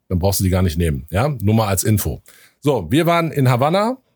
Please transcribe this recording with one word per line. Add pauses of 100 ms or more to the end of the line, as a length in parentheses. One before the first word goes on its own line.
Dann
brauchst
du
die
gar
nicht
nehmen.
Ja, (120)
nur
mal
als
Info. (400)
So,
wir
waren
in
Havanna (180)